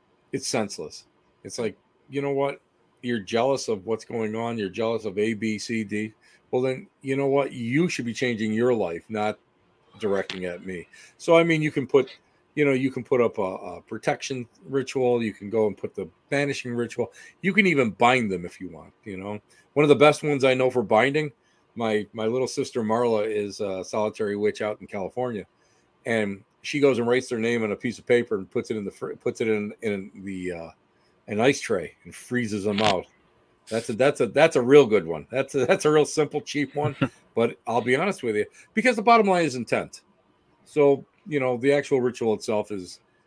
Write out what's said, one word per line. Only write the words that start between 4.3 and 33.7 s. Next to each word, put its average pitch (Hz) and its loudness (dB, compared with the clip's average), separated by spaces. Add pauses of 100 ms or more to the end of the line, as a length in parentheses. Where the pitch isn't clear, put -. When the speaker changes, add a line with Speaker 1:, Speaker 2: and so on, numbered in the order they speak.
Speaker 1:
on. 117 -4
You're 101 -4
jealous 110 -2
of 98 -4
A, 113 0
B, 107 -4
C, 113 -4
D. 107 -6 (380)
Well, 127 0
then, 131 -4 (160)
you 135 -2
know 139 0
what? 139 2
You 127 0
should - -6
be 117 -4
changing 110 -2
your 120 2
life, 87 -2
not 107 -2 (600)
directing 98 -2
at 90 -8
me. 90 -10 (300)
So, 170 4
I 170 8
mean, 160 2
you 151 0
can 135 -2
put, 131 4 (460)
you 147 2
know, 143 4
you 131 2
can 131 -8
put 127 2
up 113 2
a, 104 -2
a 92 -8
protection 127 -6 (220)
ritual. 127 0
You 107 -2
can 101 -12
go 110 2
and 98 -4
put - -12
the 90 -8 (220)
banishing 139 -2
ritual. 117 -4 (300)
You 185 0
can 196 4
even 139 4
bind 120 4
them 87 -4
if - -14
you 92 -10
want, 80 -20 (120)
you 98 -10
know. 101 -10 (340)
One 147 4
of 151 4
the 143 8
best 143 6
ones 147 0
I 131 6
know 127 2
for 127 2
binding, 135 2 (440)
my, 110 -2
my 110 -4
little 120 0
sister 127 -4
Marla 110 2
is 104 -4
a 95 -4
solitary 107 -4
witch 104 -2
out 104 -6
in 95 -16
California. 104 -6 (600)
And 104 -2 (200)
she - -6
goes 135 4
and 117 0
writes 127 0
their 120 -4
name 113 0
on 107 -2
a 98 -2
piece 117 -6
of - -16
paper 117 2
and 95 -10
puts 120 -4
it 113 -2
in 104 -6
the 95 -8
fr-, - -12
puts - -8
it 120 0
in, 107 0 (100)
in 101 -4 (140)
the, 92 -6
uh, 82 -10 (580)
an 107 -4
ice 139 2
tray 90 -4 (100)
and 87 -18
freezes 107 -4
them 104 -2
out. 95 0 (640)
That's 113 -4